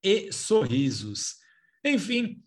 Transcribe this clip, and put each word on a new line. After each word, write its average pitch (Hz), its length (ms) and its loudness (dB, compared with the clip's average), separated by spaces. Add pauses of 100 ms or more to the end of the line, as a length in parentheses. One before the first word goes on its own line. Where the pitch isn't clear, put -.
e 202 320 0
sorrisos. 120 1000 0 (500)
Enfim, 240 640 0